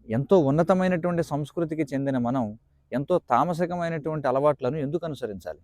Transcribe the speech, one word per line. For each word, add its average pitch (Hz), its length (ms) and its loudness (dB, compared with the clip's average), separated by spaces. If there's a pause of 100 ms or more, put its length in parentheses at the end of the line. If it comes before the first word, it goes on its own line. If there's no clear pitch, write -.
ఎంతో 135 300 4
ఉన్నతమైనటువంటి 170 840 2
సంస్కృతికి 156 600 -4
చెందిన 139 360 -2
మనం 120 400 -2 (340)
ఎంతో 139 260 0
తామసికమైనటువంటి 160 1080 -2
అలవాట్లను 139 480 2
ఎందుకు 160 300 -4
అనుసరించాలి? 101 580 -8